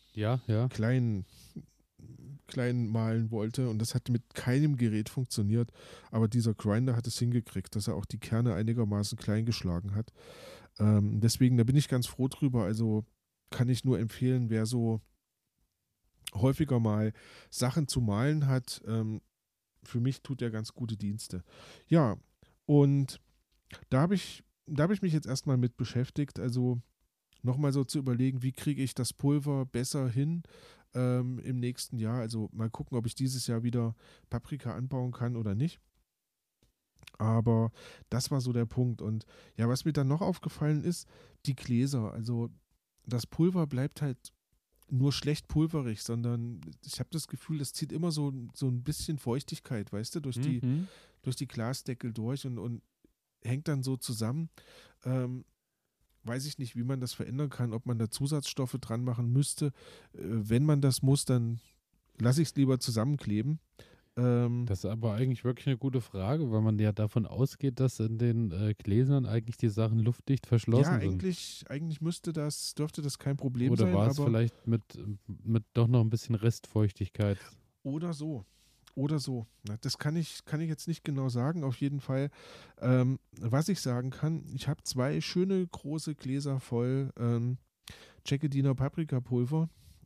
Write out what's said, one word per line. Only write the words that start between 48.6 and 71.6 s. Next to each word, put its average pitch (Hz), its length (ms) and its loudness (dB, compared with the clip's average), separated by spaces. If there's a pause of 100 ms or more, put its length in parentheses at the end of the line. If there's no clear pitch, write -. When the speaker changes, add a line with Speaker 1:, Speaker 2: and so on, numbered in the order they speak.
Speaker 2:
ein 123 160 0
bisschen 151 360 -4
Feuchtigkeit, 123 760 -4
weißt 107 240 -6
du, 165 40 -4
durch 127 200 -4
die, 131 200 0
Speaker 1:
Mhm. 143 280 0 (340)
Speaker 2:
durch 131 140 -4
die 139 100 -6
Glasdeckel 120 640 -6
durch 117 320 -6
und, 123 140 -8
und 113 240 -8 (600)
hängt 131 260 -4
dann 139 160 -2
so 131 120 -2
zusammen. 127 540 -4 (540)
Ähm, 127 400 -4 (800)
weiß 127 220 -4
ich 147 120 -8
nicht, 131 160 -8
wie 117 80 -4
man 131 180 -2
das 123 120 -6
verändern 139 380 -4
kann, 120 220 -2
ob 117 140 -6
man 120 140 -2
da 110 100 0
Zusatzstoffe 139 720 -4
dran 120 240 -4
machen 120 280 0
müsste. 139 340 2
Äh, - 560 -10
wenn 110 420 0
man 151 160 4
das 139 220 4
muss, 135 220 4
dann 117 360 0 (580)
lass 127 200 4
ich's 156 180 0
lieber 131 240 4
zusammenkleben. 120 800 0 (560)
Ähm, 120 500 2
Speaker 1:
Das 101 140 0
ist 98 100 -2
aber 113 240 0
eigentlich 127 300 0
wirklich 123 240 -2
eine 127 100 2
gute 131 220 0
Frage, 117 500 -2
weil 110 120 4
man 107 180 4
ja 107 100 6
davon 107 360 0
ausgeht, 135 520 0
dass 131 220 2
in 110 180 0
den, 117 320 2
äh, 104 260 0
Gläsern 131 480 2
eigentlich 113 320 -2
die 120 120 2
Sachen 110 320 2
luftdicht - 480 0
verschlossen 117 460 6
Speaker 2:
ja, 113 60 2
Speaker 1:
sind. 95 120 0
Speaker 2:
eigentlich, 170 560 -4